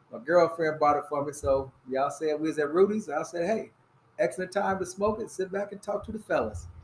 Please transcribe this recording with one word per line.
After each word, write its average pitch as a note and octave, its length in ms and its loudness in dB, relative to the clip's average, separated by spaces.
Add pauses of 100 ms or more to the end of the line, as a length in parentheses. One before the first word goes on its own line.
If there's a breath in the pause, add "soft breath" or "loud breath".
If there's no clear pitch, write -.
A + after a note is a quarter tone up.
(120)
my A2+ 80 -12
girlfriend D#3+ 600 4
bought D3 160 6
it C#3+ 140 -2
for C#3+ 160 -2
me. D3 80 -6
So C3+ 380 0 (180)
y'all C3+ 220 0
said D3+ 280 -2
we D#3+ 100 0
was D3 100 -2
at C#3+ 120 0
Rudy's. G3+ 380 4
I D3+ 140 -2
said, E3+ 240 -4
"Hey, G#3+ 240 -2 (480)
excellent F3+ 320 0
time G3 260 0
to F#3 80 -4
smoke G#3+ 340 -2
it. G#3+ 120 -8
Sit F#3 200 -4
back G3 200 -4
and G3 100 -14
talk G3+ 240 -4
to A3+ 60 -10
the A3 80 -8
fellas." B2 480 -2 (160)